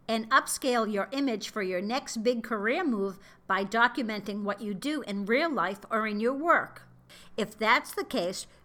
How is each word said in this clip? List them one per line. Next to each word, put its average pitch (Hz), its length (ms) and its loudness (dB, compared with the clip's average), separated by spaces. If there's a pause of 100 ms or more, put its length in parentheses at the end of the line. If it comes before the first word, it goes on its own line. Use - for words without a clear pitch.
and 220 240 -2
upscale 240 640 2
your 196 180 0
image 262 380 -2
for 214 140 -4
your 185 180 0
next 233 420 -4
big 240 220 2
career 233 400 0
move 196 340 0 (300)
by 190 160 0
documenting 214 760 0
what 202 180 -2
you 208 120 -6
do 269 300 -4
in 202 240 -4
real 285 240 2
life 196 300 -2 (100)
or 220 160 0
in 208 140 -2
your 240 140 2
work. 302 480 2 (540)
If 208 220 -4
that's 240 340 2
the 381 120 -4
case, 190 420 -4 (180)